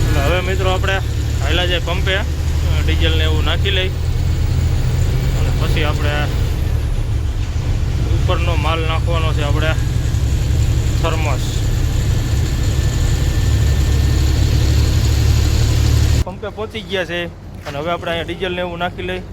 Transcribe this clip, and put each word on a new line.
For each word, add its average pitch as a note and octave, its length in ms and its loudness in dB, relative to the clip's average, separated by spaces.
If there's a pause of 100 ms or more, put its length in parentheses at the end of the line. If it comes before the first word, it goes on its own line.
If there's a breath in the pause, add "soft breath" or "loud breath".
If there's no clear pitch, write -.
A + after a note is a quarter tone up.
એટલે C#3+ 220 2
હવે E3+ 120 2 (100)
મિત્રો F#3+ 240 0
આપણે F#3+ 240 0 (460)
હાલ્યા F3 300 0
જાય E3 160 -2
પંપે, F3+ 280 0 (680)
ડીઝલ D#3+ 340 2
ને D#3+ 60 2
એવું E3 260 0
નાખી E3+ 260 0
લઈ F#3 160 0 (1500)
અને - 100 2 (100)
પછી - 300 0
આપણે D3 240 0 (2000)
ઉપરનો E3+ 380 0 (100)
માલ D#3+ 180 0 (100)
નાખવાનો D#3+ 460 0
છે D3+ 120 0
આપણે D#3 220 0 (1300)
થર્મસ. D3+ 440 0 (4000)
પંપે F#3+ 240 -6 (100)
પહોંચી G#3+ 340 -6
ગયા F3+ 200 -2
છે F3 80 -4 (480)
અને C#3+ 100 -8
હવે D#3+ 140 -4
આપણે E3+ 200 -4
અહીંયા E3 180 -4
ડીઝલ F3 260 -6
ને F3+ 60 -6
એવું F3 240 -6
નાખી F#3 260 -6
લઈ F#3 100 -8 (120)